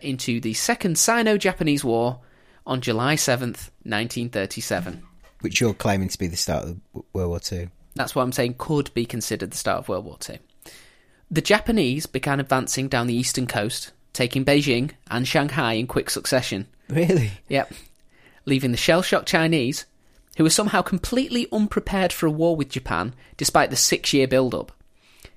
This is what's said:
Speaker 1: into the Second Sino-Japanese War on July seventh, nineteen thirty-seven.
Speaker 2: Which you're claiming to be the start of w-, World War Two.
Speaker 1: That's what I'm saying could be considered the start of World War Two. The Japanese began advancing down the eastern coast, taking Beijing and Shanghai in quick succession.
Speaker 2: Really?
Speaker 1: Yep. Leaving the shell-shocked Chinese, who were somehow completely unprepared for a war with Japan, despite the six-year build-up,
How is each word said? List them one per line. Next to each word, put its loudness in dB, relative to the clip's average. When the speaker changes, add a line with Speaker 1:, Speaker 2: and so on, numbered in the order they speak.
Speaker 1:
into -4
the -4
Second 0
Sino-Japanese 2
War 0
on -2
July 0
seventh, -2
nineteen -4
thirty-seven. -4
Speaker 2:
Which -2
you're 2
claiming 0
to -8
be -4
the -6
start -2
of -10
w-, -14
World -2
War -4
Two. -8
Speaker 1:
That's -4
what 0
I'm 0
saying -2
could -2
be 0
considered -4
the -10
start -2
of -14
World -4
War -14
Two. -12
The 2
Japanese 2
began 0
advancing 0
down 0
the 0
eastern 0
coast, -4
taking 0
Beijing 4
and -2
Shanghai 0
in 0
quick -2
succession. -2
Speaker 2:
Really? 2
Speaker 1:
Yep. -2
Leaving 2
the 0
shell-shocked 2
Chinese, 0
who 4
were 6
somehow 2
completely 0
unprepared 0
for -2
a 4
war 2
with -2
Japan, -4
despite 4
the -2
six-year 4
build-up, 2